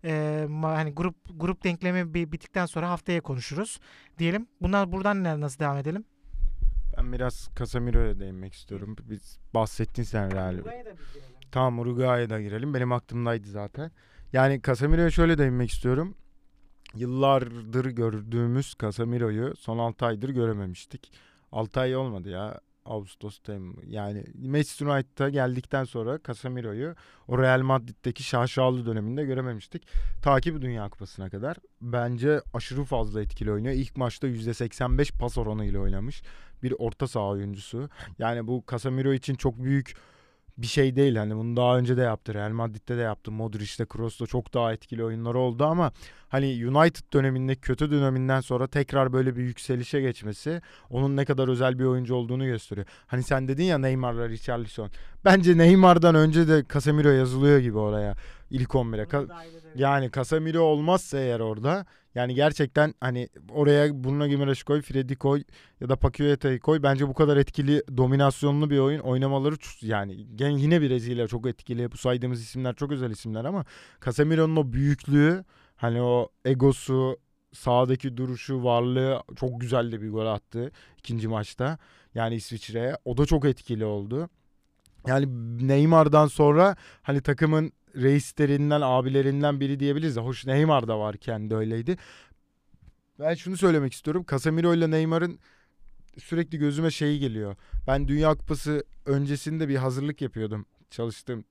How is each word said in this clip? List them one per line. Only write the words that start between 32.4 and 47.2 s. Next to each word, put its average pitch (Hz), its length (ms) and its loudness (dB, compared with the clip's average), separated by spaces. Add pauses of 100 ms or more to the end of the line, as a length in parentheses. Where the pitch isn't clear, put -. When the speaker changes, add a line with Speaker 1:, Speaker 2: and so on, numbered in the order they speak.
Speaker 2:
aşırı 127 300 -6
fazla 107 380 -2
etkili 104 300 -4
oynuyor. 117 240 -2
İlk 131 220 -4
maçta 127 300 -4
yüzde 117 260 -4
seksen 120 440 -2
beş 147 140 2
pas - 260 -4
oranıyla 107 420 -2
oynamış. 98 440 -2 (400)
Bir 123 160 -2
orta 120 280 -4
saha 107 200 -4
oyuncusu. 101 640 -8 (300)
Yani 117 280 -4
bu 123 240 -4
Casemiro 131 420 -2
için 135 220 -4
çok 127 280 -4
büyük 135 300 -2 (640)
bir 117 100 -8
şey 135 280 2
değil. 135 200 4
Hani 107 200 -2
bunu 117 220 -4
daha 123 200 4
önce 123 200 2
de 127 40 2
yaptı. 113 320 -2
Real 104 180 -4
Madrid'de 113 460 -6
de 120 40 -2
yaptı. 107 300 -6
Modric'le, 107 580 -6
Kroos'la 113 380 -8
çok - 260 -6
daha 117 200 0
etkili 113 300 -8
oyunları 117 360 -4
oldu 127 260 0
ama 160 260 2 (380)
hani 131 380 -2
United 151 460 2
döneminde, 131 420 2